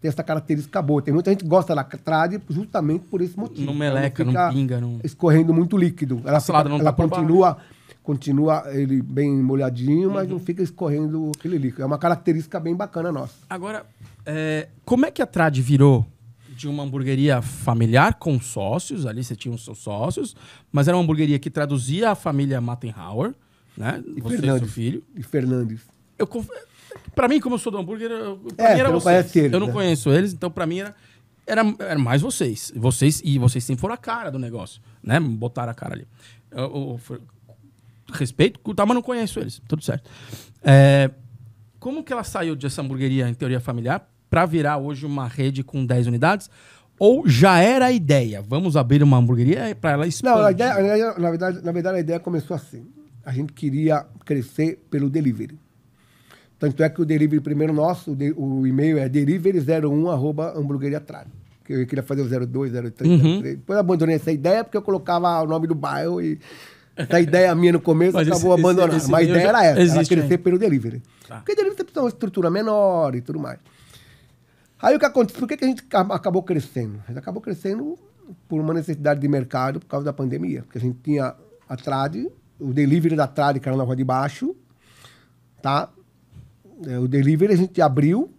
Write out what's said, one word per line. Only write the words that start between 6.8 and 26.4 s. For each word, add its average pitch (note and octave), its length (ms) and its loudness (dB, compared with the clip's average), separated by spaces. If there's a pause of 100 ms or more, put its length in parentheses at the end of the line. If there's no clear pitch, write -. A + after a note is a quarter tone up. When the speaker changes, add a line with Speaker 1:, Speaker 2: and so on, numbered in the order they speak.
Speaker 1:
ela D3+ 100 2
Speaker 2:
tá B2 60 -4
por E3 100 2
baixo. F3+ 140 -2
Speaker 1:
continua, E3+ 360 4 (460)
continua D3 600 -2 (100)
ele C#3 280 0
bem C3+ 300 -2 (100)
molhadinho, C3+ 720 0
mas G3 160 -4
Speaker 2:
Uhum. F#3 60 -6
Speaker 1:
não F3 60 -6
fica F3+ 220 -6
escorrendo D#3 760 -4
aquele F3 220 -6
líquido. C3 260 -4
É - 20 -4
uma C#3+ 120 -2
característica E3+ 640 -2
bem E3 160 -4
bacana F3 380 -6
nossa. C3 200 -10 (160)
Speaker 2:
Agora, F#3 360 -12 (400)
é, D#3 420 -4 (160)
como B3+ 220 2
é E4 60 -6
que - 100 -6
a B3 40 2
trad D#3+ 340 2
virou C3 460 6 (480)
de B2+ 140 -12
uma C#3+ 160 -6
hamburgueria C3+ 580 0
familiar A#2+ 760 2
com D3 260 -2
sócios, C3 680 -6
ali A2+ 160 -8
você A#2+ 140 -10
tinha A#2+ 180 -10
os - 80 -14
seus A2 160 -18
sócios, A#2+ 560 -6 (360)
mas C#3+ 180 2
era F3 80 2
uma F3+ 60 2
hamburgueria D#3 360 0
que C#3+ 100 -8
traduzia D3 600 -2
a G3 40 0
família C#3 460 -2
Mattenhauer, A#2+ 720 -8 (420)
né? - 300 -6
Speaker 1:
E - 160 -12
Speaker 2:
Você E3 140 -6
e - 20 -4
Speaker 1:
Fernandes. C3+ 220 0
Speaker 2:
seu A#2+ 100 -4
filho. A#2 340 -6 (120)
Speaker 1:
E D3 80 -12
Fernandes. B2+ 560 -4 (400)
Speaker 2:
Eu G#3+ 80 -2
conf-, A3+ 200 -10 (680)